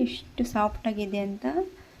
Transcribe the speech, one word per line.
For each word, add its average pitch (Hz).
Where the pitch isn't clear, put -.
ಎಷ್ಟು -
ಸಾಫ್ಟಾಗಿದೆ 208
ಅಂತ, 202